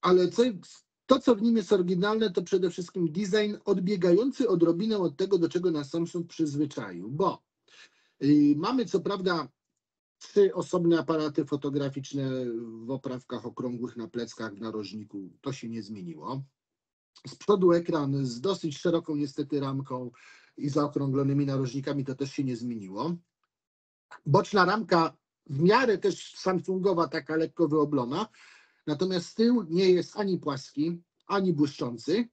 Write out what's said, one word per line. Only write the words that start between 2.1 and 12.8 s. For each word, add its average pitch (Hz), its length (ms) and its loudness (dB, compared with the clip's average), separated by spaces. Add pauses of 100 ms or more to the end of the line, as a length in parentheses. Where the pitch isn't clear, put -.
to 180 120 -2
przede 180 280 0
wszystkim 175 420 -4
design 208 520 0
odbiegający 202 840 2
odrobinę 180 500 2
od 170 180 -2
tego, 190 220 0
do 165 100 2
czego 180 220 0
nas 147 200 -4
Samsung 170 360 -4
przyzwyczaił, 139 840 -6
bo, 170 320 -2 (840)
y, 147 320 6
mamy 220 300 0
co 175 140 0
prawda 185 480 -2 (680)
trzy - 360 4
osobne 170 440 2
aparaty 151 460 0
fotograficzne 139 840 -4 (540)